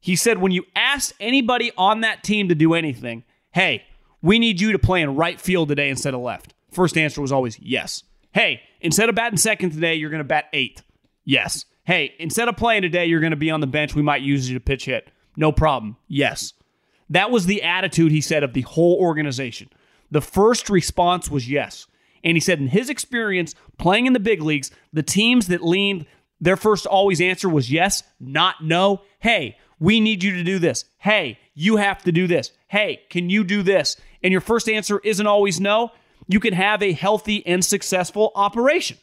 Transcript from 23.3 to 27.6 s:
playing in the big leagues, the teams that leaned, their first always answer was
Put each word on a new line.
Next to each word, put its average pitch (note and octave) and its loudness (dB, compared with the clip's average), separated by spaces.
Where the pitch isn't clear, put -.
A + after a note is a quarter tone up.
playing G#3+ 2
in C4 4
the B3+ 4
big G3 0
leagues, D3+ -2
the D3+ -2
teams A3+ 2
that F3 -2
leaned, F#3 0
their F3+ 4
first G#3+ 0
always F#3+ 2
answer F#3 0
was C#3 0